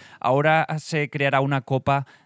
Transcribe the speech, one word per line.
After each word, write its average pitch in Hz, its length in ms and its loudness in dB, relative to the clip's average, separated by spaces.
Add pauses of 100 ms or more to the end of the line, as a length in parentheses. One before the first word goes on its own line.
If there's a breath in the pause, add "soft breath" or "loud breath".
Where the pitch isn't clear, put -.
(200 loud breath)
Ahora 147 460 2 (140)
se 147 320 -4
creará 139 300 2
una 139 200 0
copa 139 460 -2 (180 soft breath)